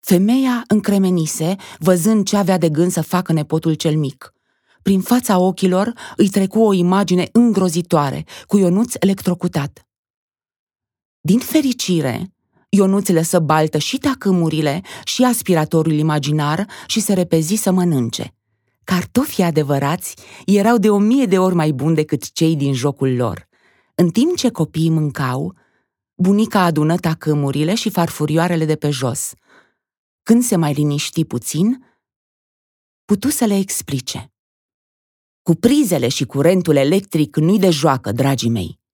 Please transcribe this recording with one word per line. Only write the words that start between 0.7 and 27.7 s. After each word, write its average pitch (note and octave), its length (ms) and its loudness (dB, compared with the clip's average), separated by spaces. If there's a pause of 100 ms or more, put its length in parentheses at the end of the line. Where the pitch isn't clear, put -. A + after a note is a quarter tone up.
văzând F#3 480 2
ce G3+ 100 0
avea F#3 200 2
de E3+ 120 2
gând E3+ 220 0
să E3 100 -4
facă F3+ 320 -2
nepotul D#3+ 400 -2
cel D#3 220 -2
mic. - 380 -6 (480)
Prin F#3+ 200 2
fața A#3+ 360 0
ochilor F#3 560 0 (220)
îi G3+ 140 2
trecu G3 300 0
o G#3+ 140 4
imagine F3+ 580 0
îngrozitoare, F3 920 0 (240)
cu G#3 100 2
Ionuț G3 420 2
electrocutat. F3 880 -4 (1300)
Din F#3+ 200 2
fericire, F#3 960 -2 (360)
Ionuț G3 380 2
lăsă E3+ 320 2
baltă D#3 380 0
și G3 200 -4
tacâmurile E3+ 840 -2 (220)
și - 200 -2
aspiratorul D#3+ 720 0
imaginar D3+ 760 -2 (200)
și - 120 -4
se G3+ 140 0
repezi F3 420 0
să G3 160 0
mănânce. C3+ 640 -2 (480)
Cartofii F#3+ 600 -2
adevărați C#3+ 720 -2 (300)
erau G3+ 320 4
de G#3 120 2
o G3+ 80 4
mie A#3 280 2
de F#3+ 140 2
ori F#3 160 2
mai D#3 160 2
buni D3 240 0
decât D#3 360 -4
cei D#3+ 240 0
din C#3 180 0
jocul C3 420 -2
lor. A2+ 320 -4 (480)
În F3 140 2
timp D#4 260 2
ce B3+ 140 0
copiii D#3+ 400 -2
mâncau, D3+ 680 -2 (600)
bunica G3+ 460 2
adună D#3+ 360 2
tacâmurile D3+ 760 -2